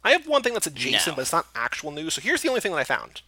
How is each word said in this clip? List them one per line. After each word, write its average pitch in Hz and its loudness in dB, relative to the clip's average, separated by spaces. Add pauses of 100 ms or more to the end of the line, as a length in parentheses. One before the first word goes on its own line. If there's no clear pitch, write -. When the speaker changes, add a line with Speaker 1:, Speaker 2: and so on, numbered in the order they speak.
Speaker 1:
I 220 6
have 330 4
one 285 4
thing 240 0
that's 208 -2
adjacent, 127 0
Speaker 2:
No. 160 -4
Speaker 1:
but 127 -4
it's 131 -2
not 165 2 (100)
actual 123 -4
news. 151 -6
So 131 -8
here's 285 0
the 330 0
only 247 2
thing 190 -2
that 151 0
I 131 0
found. - -4